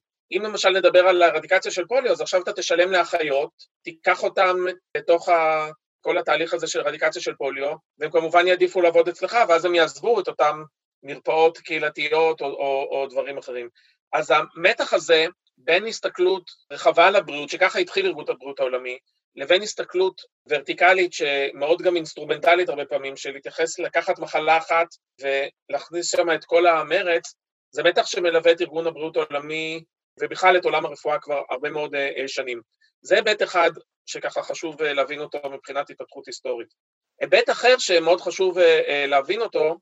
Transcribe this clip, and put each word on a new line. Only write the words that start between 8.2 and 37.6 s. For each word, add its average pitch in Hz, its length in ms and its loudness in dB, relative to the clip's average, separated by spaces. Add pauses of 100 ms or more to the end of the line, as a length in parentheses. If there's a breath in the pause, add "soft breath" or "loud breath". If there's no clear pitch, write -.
יעדיפו 180 340 2
לעבוד 170 280 4
אצלך, 185 300 -2 (100)
ואז 165 160 4
הם 175 100 0
יעזבו 175 460 0
את 180 80 -6
אותם 156 340 0 (400)
מרפאות 160 560 0
קהילתיות 156 840 0
או, 160 60 -4
או, 139 440 -2
או 139 160 -2
דברים 131 320 -6
אחרים. 123 300 -12 (440)
אז 151 240 0
המתח 190 560 -2
הזה 160 340 2 (320)
בין 185 280 0
הסתכלות 185 560 -2 (300)
רחבה 170 340 4
על 196 100 4
הבריאות, 147 320 -2
שככה 185 300 0
התחיל 190 280 -2
ארגון 156 220 -4
הבריאות 139 320 -8
העולמי, 127 380 -4 (380)
לבין 170 260 0
הסתכלות 185 580 -4 (280)
ורטיקלית, 175 640 2
שמאוד 143 680 -2
גם 175 140 2
אינסטרומנטלית 160 720 0
הרבה 143 160 -6
פעמים, 135 320 -6
של 139 160 -10
להתייחס, 147 460 -6
לקחת 170 400 -2
מחלה 156 400 0
אחת 165 280 0 (340)
ולהכניס 139 880 -6
שם 170 240 2
את 156 100 -4
כל 175 220 4
המרץ, 170 680 0 (360)
זה - 120 -6
מתח 180 240 0
שמלווה 170 460 2
את 170 80 -4
ארגון 165 260 -6
הבריאות 156 300 -8
העולמי, 156 680 -6 (360)
ובכלל 180 360 4
את 175 80 0
עולם - 220 0
הרפואה 147 320 -4
כבר - 320 -6
הרבה 143 200 -6
מאוד, 151 240 -6
אה, 139 220 -4
אה, 135 120 -6
שנים. 127 320 -8 (420)
זה - 120 0
היבט 214 280 2
אחד 175 280 2 (380)
שככה 143 340 -6
חשוב, 156 400 -8
אה, 147 100 0
להבין 143 280 -4
אותו 147 180 -10 (120)
מבחינת 139 400 -8
התפתחות 131 360 -18
היסטורית. 123 420 -8 (520)
היבט 190 300 2
אחר 247 280 4